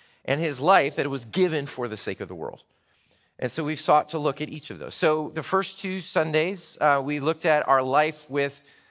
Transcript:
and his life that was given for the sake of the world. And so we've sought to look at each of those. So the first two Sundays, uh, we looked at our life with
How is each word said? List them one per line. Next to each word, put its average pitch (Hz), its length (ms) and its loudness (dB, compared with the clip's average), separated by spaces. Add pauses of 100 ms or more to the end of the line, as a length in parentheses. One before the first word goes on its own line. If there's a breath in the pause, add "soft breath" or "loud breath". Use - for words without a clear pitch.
(240 soft breath)
and 139 160 0
his 151 200 -2
life 147 360 4
that 147 140 -2
was 135 160 -6
given 156 400 0
for 127 220 -6
the 107 100 -8
sake 98 240 -6
of 92 80 -8
the 92 60 -12
world. 76 280 -10 (760)
And 127 140 -4
so 165 120 -4
we've 151 160 -4
sought 151 300 4
to 165 80 -4
look 147 240 -2
at 151 80 -8
each 147 220 -12
of 85 80 -12
those. 67 160 -10
So 156 400 2
the 143 80 -6
first - 360 -2
two 190 200 -6
Sundays, 160 800 -2
uh, 143 240 4
we 147 160 -2
looked 151 260 -2
at 151 220 4
our 135 160 6
life 151 460 2
with 143 320 -2 (300 soft breath)